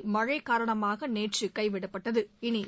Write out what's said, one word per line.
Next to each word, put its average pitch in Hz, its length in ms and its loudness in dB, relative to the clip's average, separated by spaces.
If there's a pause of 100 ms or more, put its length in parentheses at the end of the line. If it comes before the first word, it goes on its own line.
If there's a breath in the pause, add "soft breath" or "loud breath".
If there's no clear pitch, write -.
மழை 226 320 2
காரணமாக 226 680 2
நேற்று 208 460 0
கைவிடப்பட்டது. 208 720 0 (160)
இனி 233 280 0